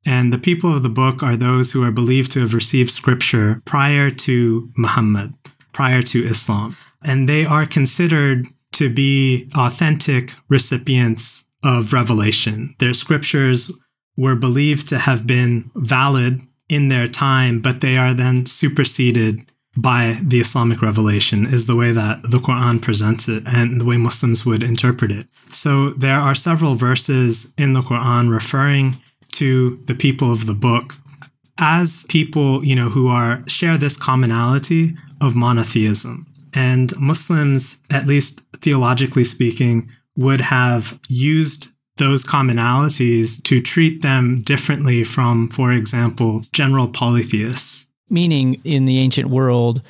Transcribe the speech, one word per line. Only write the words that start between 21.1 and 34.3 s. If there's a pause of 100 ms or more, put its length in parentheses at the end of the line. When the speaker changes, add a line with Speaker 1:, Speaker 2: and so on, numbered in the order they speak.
Speaker 1:
is
the
way
that
the
Quran
presents
it
and
the
way
Muslims
would
interpret
it. (220)
So
there
are
several
verses
in
the
Quran
referring (380)
to
the
people
of
the
book (600)
as
people,
you
know,
who
are,
share
this
commonality (240)